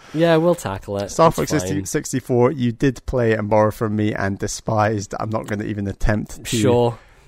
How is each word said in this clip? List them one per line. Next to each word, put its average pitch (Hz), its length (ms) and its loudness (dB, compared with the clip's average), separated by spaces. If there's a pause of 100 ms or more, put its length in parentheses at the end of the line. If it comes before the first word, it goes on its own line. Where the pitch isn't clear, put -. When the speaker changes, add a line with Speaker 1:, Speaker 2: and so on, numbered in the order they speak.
(140)
Speaker 1:
Yeah, 165 240 4
we'll 170 180 4
tackle 101 420 -6
it. 101 140 -2
Speaker 2:
Star 165 160 6
Speaker 1:
It's - 100 2
Speaker 2:
Fox 147 140 -2
Speaker 1:
fine. 156 80 0
Speaker 2:
sixty, 95 260 -2
sixty-four, 127 680 0
you 123 200 0
did 127 340 -2
play 117 280 2
and 107 160 -4
borrow 107 220 4
from 107 240 -4
me 107 180 0
and 98 260 -4
despised. 107 800 -2
I'm 117 100 -6
not 110 180 -4
gonna 107 180 -4
even 104 220 -4
attempt 104 580 -2
to - 120 -2
Speaker 1:
Sure. 120 420 2 (280)